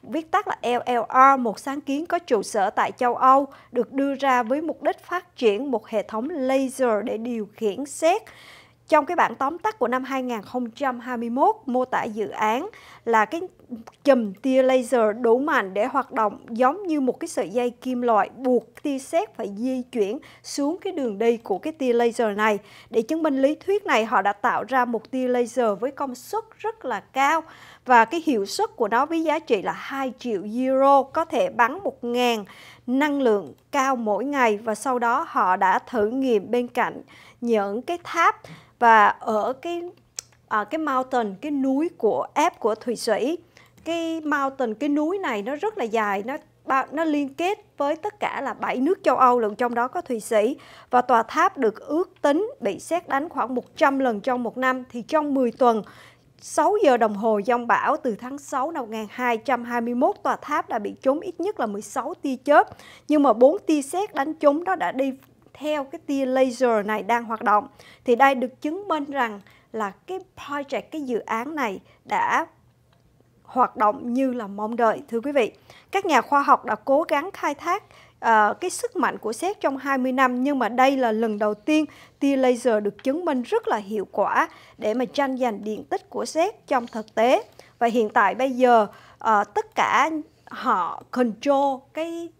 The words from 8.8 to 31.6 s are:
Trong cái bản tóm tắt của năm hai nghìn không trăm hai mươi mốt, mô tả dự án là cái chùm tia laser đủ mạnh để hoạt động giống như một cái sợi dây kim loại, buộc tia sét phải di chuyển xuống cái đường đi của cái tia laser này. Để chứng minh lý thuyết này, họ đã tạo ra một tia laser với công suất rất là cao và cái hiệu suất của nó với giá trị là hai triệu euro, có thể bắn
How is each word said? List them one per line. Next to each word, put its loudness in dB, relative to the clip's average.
Trong 4
cái -4
bản 0
tóm -4
tắt -6
của 0
năm -2
hai -6
nghìn -6
không -6
trăm -6
hai -8
mươi -6
mốt, 2
mô 0
tả -2
dự -6
án -2
là 4
cái -4
chùm 4
tia 2
laser 2
đủ 4
mạnh 0
để 0
hoạt -4
động -2
giống 0
như -2
một -2
cái -8
sợi -4
dây -2
kim -6
loại, 2
buộc -2
tia -4
sét -4
phải -8
di -4
chuyển -2
xuống -4
cái -6
đường -4
đi 2
của -4
cái -8
tia -2
laser 0
này. 2
Để 0
chứng -4
minh 0
lý 4
thuyết -2
này, 2
họ 0
đã 2
tạo -2
ra 2
một -6
tia -2
laser 0
với -4
công -8
suất -8
rất -8
là -4
cao 0
và 8
cái -2
hiệu 0
suất -4
của 0
nó 2
với -2
giá 0
trị 0
là -4
hai -8
triệu -4
euro, 4
có -4
thể 0
bắn 0